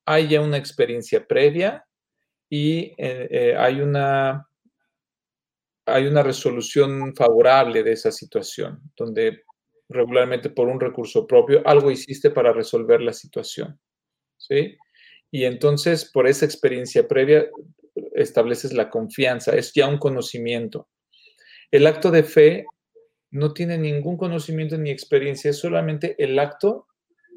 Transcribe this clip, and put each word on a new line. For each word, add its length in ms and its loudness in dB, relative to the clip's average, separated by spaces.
hay 220 2
ya 140 2
una 160 -2
experiencia 680 -4
previa 580 0
y, 500 -4
eh, 340 -8
eh, 260 2
hay 240 0
una, 680 -2
hay 200 0
una 160 2
resolución 920 -2
favorable 680 4
de 100 0
esa 180 -4
situación, 680 -10
donde 480 -4
regularmente 640 -2
por 160 0
un 120 -4
recurso 460 -4
propio 400 4
algo 240 4
hiciste 400 -2
para 240 2
resolver 480 0
la 120 -4
situación, 680 -12
¿sí? 400 -4
Y 140 -4
entonces, 680 0
por 160 2
esa 180 2
experiencia 640 0
previa, 420 4
estableces 600 -2
la 180 -2
confianza, 640 -2
es 180 -2
ya 140 4
un 100 -2
conocimiento. 920 -6
El 160 6
acto 240 2
de 120 6
fe 420 4
no 220 -2
tiene 240 -6
ningún 400 -4
conocimiento 600 -6
ni 120 -4
experiencia, 640 -2
es 80 -4
solamente 580 -4
el 220 0
acto 480 -2